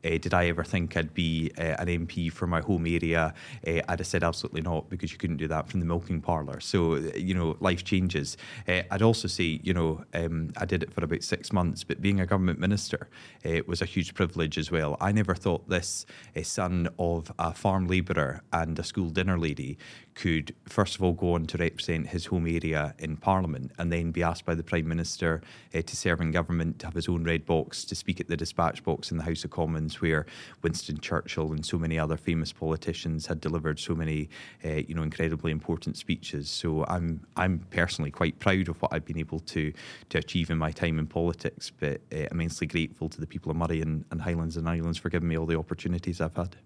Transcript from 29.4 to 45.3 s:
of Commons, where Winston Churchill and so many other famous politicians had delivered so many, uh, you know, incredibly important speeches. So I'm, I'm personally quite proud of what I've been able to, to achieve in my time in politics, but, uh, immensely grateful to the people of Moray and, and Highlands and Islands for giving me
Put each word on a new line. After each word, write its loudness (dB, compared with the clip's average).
of -6
Commons, -2
where 2
Winston -2
Churchill -2
and -4
so 0
many 0
other 2
famous 0
politicians -2
had -2
delivered -2
so -2
many, 0
uh, -2
you -2
know, 0
incredibly 0
important -2
speeches. -4
So 0
I'm, 0
I'm 4
personally 0
quite 0
proud 2
of -4
what 0
I've -2
been -4
able -4
to, -2
to 0
achieve 0
in 2
my 2
time 2
in 0
politics, -2
but, -2
uh, -2
immensely -2
grateful -2
to -8
the -4
people -6
of 0
Moray 0
and, 0
and -4
Highlands -2
and -2
Islands 0
for -4
giving 0
me 2